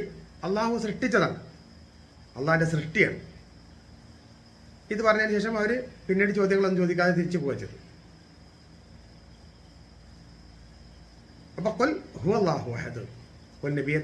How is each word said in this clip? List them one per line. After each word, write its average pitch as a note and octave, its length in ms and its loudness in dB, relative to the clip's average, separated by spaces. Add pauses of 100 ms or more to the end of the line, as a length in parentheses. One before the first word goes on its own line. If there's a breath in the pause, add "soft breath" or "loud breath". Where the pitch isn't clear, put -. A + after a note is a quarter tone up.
(500)
അള്ളാഹു A3 240 0 (120)
സൃഷ്ടിച്ചതാണ്, G3+ 540 0 (1000)
അള്ളാഹിൻ്റെ D#3+ 360 2
സൃഷ്ടിയാണ്. - 440 0 (1700)
ഇത് G#3 140 -2
പറഞ്ഞതിന് G#3+ 300 4
ശേഷം A3 240 0
അവർ G#3+ 100 2 (360)
പിന്നീട് G3 320 4
ചോദ്യങ്ങളൊന്നും F#3+ 440 4
ചോദിക്കാതെ F3+ 360 2
തിരിച്ചു F3 240 -2
പോവുക B2+ 200 -2
ചെയ്തു. - 140 -14 (3750)
അപ്പൊ G3 120 -4 (100)
"ഖുൽ C#4+ 120 2 (320)
ഹുവല്ലാഹു E3 460 0 (100)
അഹദ്", A#2 240 -10 (580)
"ഖുൽ C#3+ 180 -4
നബിയെ, D3 240 -2